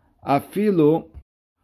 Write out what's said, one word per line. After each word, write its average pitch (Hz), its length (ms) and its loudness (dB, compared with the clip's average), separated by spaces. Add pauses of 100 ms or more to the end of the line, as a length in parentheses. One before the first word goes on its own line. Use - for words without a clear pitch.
(240)
"Afilu 160 840 0 (560)